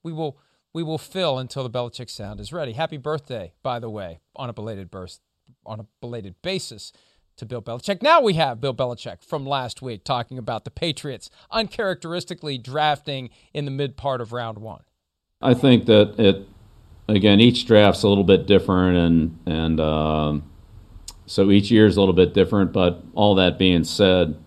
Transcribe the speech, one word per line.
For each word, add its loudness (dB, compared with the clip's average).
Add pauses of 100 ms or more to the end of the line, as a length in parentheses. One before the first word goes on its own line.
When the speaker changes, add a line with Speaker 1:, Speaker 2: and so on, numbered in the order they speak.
Speaker 1:
We -12
will, -10 (340)
we -8
will -6
fill -4
until -10
the -8
Belichick -10
sound -14
is -14
ready. -8
Happy -8
birthday, -10
by -6
the -10
way, -12 (140)
on -10
a -14
belated -12
birth-, -16 (480)
on -14
a -18 (140)
belated -14
basis -10 (460)
to -16
Bill -12
Belichick. -8
Now 4
we 0
have -2
Bill -4
Belichick -8
from -10
last -6
week -12
talking -6
about -8
the -14
Patriots -10 (200)
uncharacteristically -6
drafting -4 (240)
in -6
the -8
mid -6
part -6
of -12
round -10
one. -18 (580)
Speaker 2:
I 4
think 4
that 6
it, 2 (600)
again, 4
each 4
draft's 6
a 4
little 2
bit 4
different, 2
and, 0
and, -2
um, -2 (840)
so 2
each 4
year's 6
a 2
little 4
bit 4
different. 2
But 0 (140)
all 4
that 2
being 2
said 0